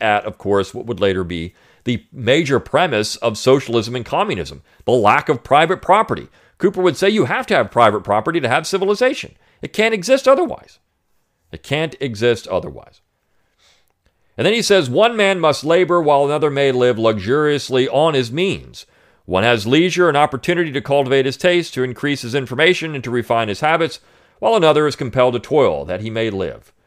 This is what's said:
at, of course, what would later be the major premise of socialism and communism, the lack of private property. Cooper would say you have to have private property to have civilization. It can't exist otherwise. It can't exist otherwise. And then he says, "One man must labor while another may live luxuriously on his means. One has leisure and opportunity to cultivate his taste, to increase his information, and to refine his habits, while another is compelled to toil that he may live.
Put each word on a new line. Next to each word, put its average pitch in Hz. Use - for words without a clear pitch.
at, 104
of 104
course, 98
what 117
would 110
later 95
be 85
the 120
major 135
premise 139
of 113
socialism 117
and 120
communism, 95
the 110
lack 120
of 135
private 165
property. 202
Cooper 190
would 175
say 196
you 208
have 214
to 208
have 117
private 107
property 113
to 123
have 156
civilization. 202
It -
can't 226
exist 240
otherwise. 269
It -
can't 151
exist 117
otherwise. 85
And 139
then 208
he 226
says, 170
"One 220
man 196
must 156
labor 170
while 143
another 147
may 139
live 123
luxuriously 127
on 147
his 120
means. 120
One 92
has 117
leisure 165
and 143
opportunity 151
to 135
cultivate 135
his 135
taste, 175
to 127
increase 135
his 117
information, 151
and 127
to 123
refine 117
his 101
habits, 151
while 220
another 151
is 139
compelled 127
to 117
toil 98
that 90
he 110
may 113
live. 82